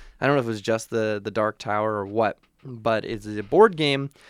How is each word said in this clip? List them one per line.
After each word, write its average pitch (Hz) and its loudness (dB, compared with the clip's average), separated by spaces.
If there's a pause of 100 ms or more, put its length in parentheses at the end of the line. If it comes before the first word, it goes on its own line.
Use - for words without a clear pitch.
(200)
I 131 0
don't 143 4
know 135 2
if 117 -4
it 113 -4
was 107 -4
just 110 -2
the, 107 -2
the 107 -6
Dark 107 -2
Tower 107 -2
or 101 -4
what, 107 0 (240)
but 113 -2
it's 104 -8
a 107 -6
board 175 6
game 139 0 (200)